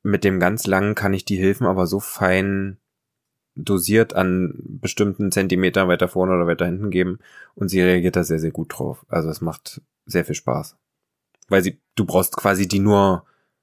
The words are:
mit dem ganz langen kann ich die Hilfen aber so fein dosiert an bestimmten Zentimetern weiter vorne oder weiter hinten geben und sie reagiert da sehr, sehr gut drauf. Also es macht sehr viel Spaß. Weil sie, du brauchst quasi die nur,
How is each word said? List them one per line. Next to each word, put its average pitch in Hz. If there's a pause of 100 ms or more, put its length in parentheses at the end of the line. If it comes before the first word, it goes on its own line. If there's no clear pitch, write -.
mit 101
dem 95
ganz 92
langen 98
kann 101
ich 92
die 98
Hilfen 95
aber 92
so 95
fein 98 (760)
dosiert 101
an 92 (280)
bestimmten 101
Zentimetern 92
weiter 90
vorne 92
oder 87
weiter 85
hinten 92
geben 90 (360)
und 95
sie 92
reagiert 90
da 90
sehr, 82
sehr 78
gut -
drauf. -
Also 80
es 78
macht - (240)
sehr 87
viel 76
Spaß. - (720)
Weil 95
sie, - (160)
du 107
brauchst 90
quasi 98
die 95
nur, 98 (380)